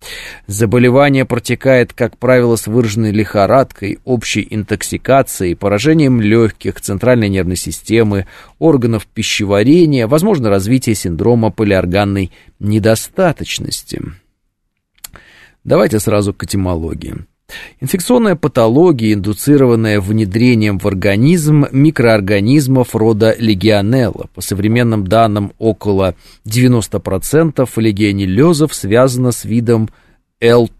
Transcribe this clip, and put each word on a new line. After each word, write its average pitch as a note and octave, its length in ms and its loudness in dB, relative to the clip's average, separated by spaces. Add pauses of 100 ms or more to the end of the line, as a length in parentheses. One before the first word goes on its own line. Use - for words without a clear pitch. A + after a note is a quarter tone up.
(480)
Заболевание B2 760 2
протекает, B2 680 -2
как - 260 -6
правило, A#2+ 380 2
с - 100 -10
выраженной A2 460 0
лихорадкой, G#2 920 -2
общей A2+ 460 -4
интоксикацией, G#2 1040 -2
поражением B2 640 2
легких, G#2+ 600 0
центральной A2 480 0
нервной F#2 260 -2
системы, G2+ 720 -2 (320)
органов A#2+ 480 0
пищеварения, A2+ 1000 0
возможно D#3 420 0
развитие G#2 460 0
синдрома A2 560 0
полиорганной G2 800 0 (260)
недостаточности. - 1400 -4 (1600)
Давайте C#3 380 0
сразу G#2 340 -2
к - 80 -16
этимологии. E2 720 -6 (680)
Инфекционная G3+ 540 0
патология, B2 800 2
индуцированная A2 880 2
внедрением G#2+ 800 0
в F#2+ 80 -6
организм C3+ 840 2
микроорганизмов B2 1300 2
рода A2 420 2
легионелла. G#2+ 960 0
По - 60 -16
современным G#2+ 640 -2
данным, G#2 520 0
около G2 560 -2 (320)
девяносто A#2 520 0
процентов C3 800 -2
легионеллезов A2 960 0
связано B2 600 0
с - 120 -12
видом A2 460 0 (500)
L. A#2 400 4